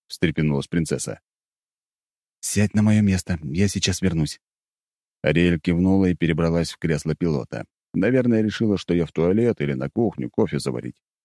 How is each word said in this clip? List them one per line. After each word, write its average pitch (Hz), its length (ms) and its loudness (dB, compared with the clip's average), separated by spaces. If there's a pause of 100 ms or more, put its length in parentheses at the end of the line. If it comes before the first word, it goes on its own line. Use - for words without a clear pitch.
встрепенулась 76 600 -2
принцесса. 73 520 -4 (1200)
"Сядь - 340 -2
на 107 80 4
моё 107 180 4
место, 92 440 0
я 82 220 0
сейчас 92 360 -2
вернусь". 85 380 0 (840)
Ариэль 85 360 2
кивнула 95 480 2
и 90 80 0
перебралась 82 560 0
в - 60 -16
кресло 78 380 -2
пилота. 65 500 -4 (300)
Наверное, 120 480 2
решила, 104 340 0
что - 160 -4
я 85 140 2
в - 60 -20
туалет 98 500 2
или 71 100 -2
на 67 160 -4
кухню 101 400 -2
кофе 82 300 -2
заварить. 62 420 -8 (240)